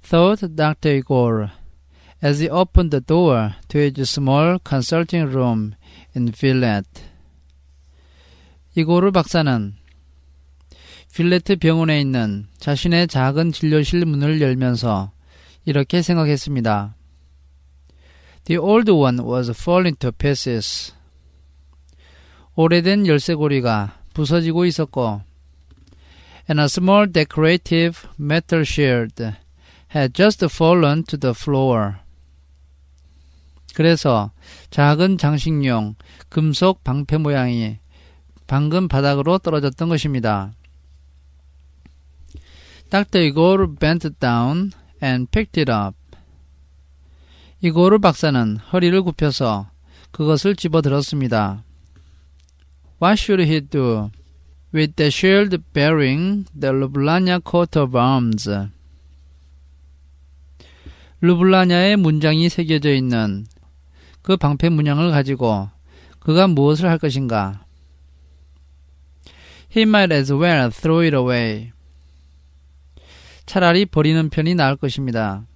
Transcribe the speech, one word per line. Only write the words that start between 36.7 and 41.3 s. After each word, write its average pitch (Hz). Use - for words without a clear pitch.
방패 139
모양이 123
방금 151
바닥으로 143
떨어졌던 156
것입니다. 113